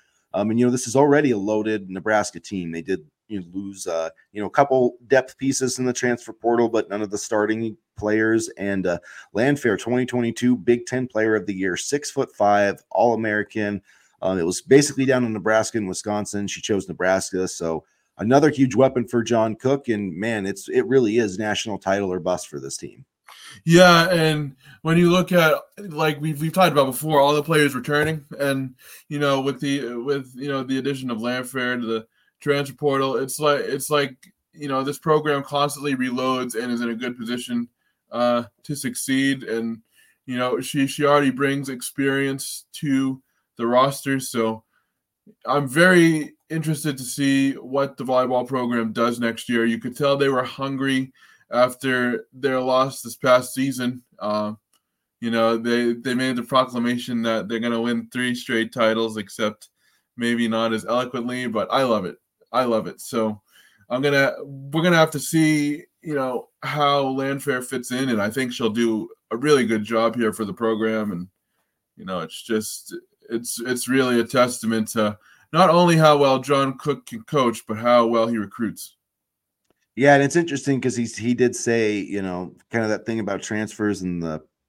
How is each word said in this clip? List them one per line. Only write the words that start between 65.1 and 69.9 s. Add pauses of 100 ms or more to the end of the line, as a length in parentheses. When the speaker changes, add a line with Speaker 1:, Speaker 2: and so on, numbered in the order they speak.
Speaker 2:
to
see, (160)
you
know, (140)
how
Landfair
fits
in,
and
I
think
she'll
do (200)
a
really
good
job